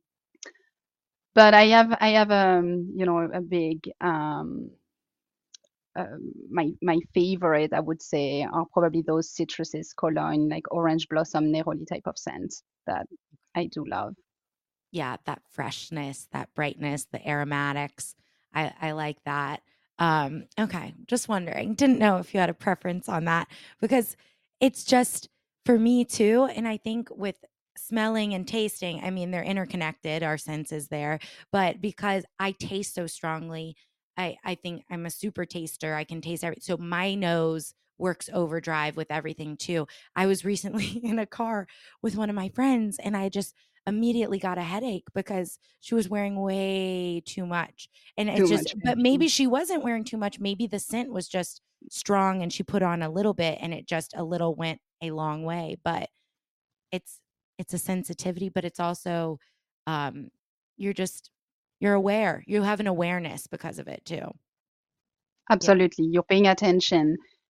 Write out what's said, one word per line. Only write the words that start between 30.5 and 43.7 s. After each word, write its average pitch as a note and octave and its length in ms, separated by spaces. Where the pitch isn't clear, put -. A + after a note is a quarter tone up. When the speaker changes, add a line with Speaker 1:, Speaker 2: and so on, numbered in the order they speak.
Speaker 2:
there, D3+ 300
but F#3 300
because G3 440
I G3 140
taste - 420
so F3 120
strongly, D#3+ 720
I, F3+ 280
I F#3 120
think F3 340
I'm E3+ 160
a E3 40
super F#3 340
taster. D#3+ 500
I D3+ 100
can E3 160
taste E3 240
every-, E3+ 160
so F3+ 160
my F3 380
nose E3 600
works F3 340
overdrive D#3 640
with D#3+ 140
everything D3+ 460
too. D#3+ 300
I F#3 120
was G3 180
recently G3 420
<laughs> A#3 180
in A3+ 140
a G#3+ 80
car A3 400
with G3+ 140
one G#3 140
of G#3 60
my F#3+ 140
friends, B3 520
and G3+ 140
I G3 120
just G3 260